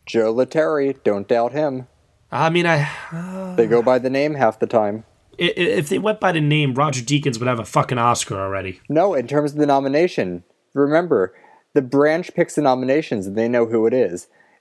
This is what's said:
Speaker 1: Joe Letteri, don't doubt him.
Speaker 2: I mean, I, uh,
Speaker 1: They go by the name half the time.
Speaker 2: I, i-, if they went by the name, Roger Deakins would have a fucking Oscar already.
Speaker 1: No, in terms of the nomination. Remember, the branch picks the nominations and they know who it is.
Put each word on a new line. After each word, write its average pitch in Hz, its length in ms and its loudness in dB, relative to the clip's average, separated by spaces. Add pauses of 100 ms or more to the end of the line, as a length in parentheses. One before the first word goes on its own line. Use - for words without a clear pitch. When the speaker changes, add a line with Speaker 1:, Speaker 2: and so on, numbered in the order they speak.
Speaker 1:
Joe 113 300 0
Letteri, 139 680 0
don't 101 260 -2
doubt 120 240 0
him. 135 340 -4 (460)
Speaker 2:
I 147 160 0
mean, 170 160 2
I, 151 240 2 (240)
uh, 185 440 -10
Speaker 1:
They 113 100 6
go 117 160 4
by 127 160 4
the 123 100 -2
name 143 260 0
half 123 260 0
the - 60 0
time. 107 380 0 (360)
Speaker 2:
I, 175 60 2
i-, - 100 0
if 180 320 0
they 190 100 -2
went 214 220 -2
by 185 120 2
the 165 80 0
name, 147 340 2
Roger 131 280 -2
Deakins 139 360 -2
would 120 100 -2
have 123 100 -2
a 107 60 -6
fucking 135 340 -2
Oscar 117 400 0
already. 95 500 -6
Speaker 1:
No, 175 260 2
in 123 120 -2
terms 147 260 -2
of 147 60 -10
the 147 80 2
nomination. 139 760 0 (280)
Remember, 143 640 2 (400)
the 143 80 4
branch 147 520 0
picks 170 200 -2
the 156 80 0
nominations 131 640 0
and 98 100 -6
they 113 120 0
know 120 180 2
who 113 200 0
it 113 60 2
is. 98 360 -2 (320)